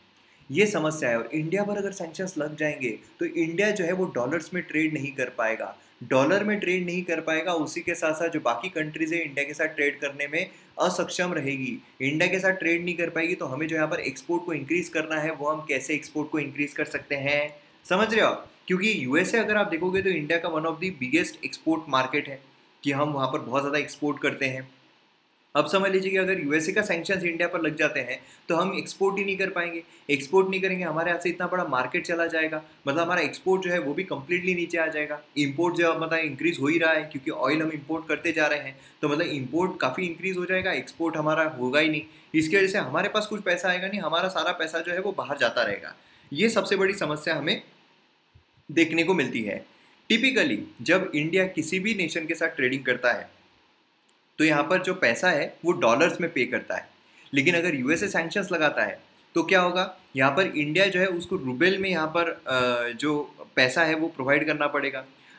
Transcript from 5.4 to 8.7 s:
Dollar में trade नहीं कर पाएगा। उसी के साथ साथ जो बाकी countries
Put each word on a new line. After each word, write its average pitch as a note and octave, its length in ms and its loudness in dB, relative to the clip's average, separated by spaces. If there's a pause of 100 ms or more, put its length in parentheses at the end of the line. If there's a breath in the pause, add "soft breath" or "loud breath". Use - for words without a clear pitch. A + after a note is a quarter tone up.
Dollar D3 400 4
में G#3 160 2
trade F3+ 260 0
नहीं F3 160 -2
कर E3+ 180 -4
पाएगा। D#3+ 340 -2
उसी D#3 260 -2
के F3 140 -2
साथ D#3+ 200 0
साथ E3 140 0
जो D#3+ 120 -2
बाकी A#2+ 280 0
countries D#3 440 -4